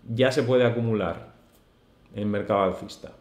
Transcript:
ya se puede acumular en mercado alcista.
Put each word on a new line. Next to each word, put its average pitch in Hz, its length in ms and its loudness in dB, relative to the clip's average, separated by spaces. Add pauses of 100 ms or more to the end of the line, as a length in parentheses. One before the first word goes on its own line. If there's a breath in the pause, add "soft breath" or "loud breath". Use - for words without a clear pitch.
ya 127 220 2
se 131 140 0
puede 123 200 4
acumular 113 680 -2 (800)
en 104 160 -4
mercado 101 320 0
alcista. - 580 -4